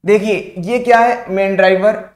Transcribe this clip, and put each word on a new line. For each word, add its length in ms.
देखिए 300
ये 180
क्या 200
है, 340
main 220
driver। 480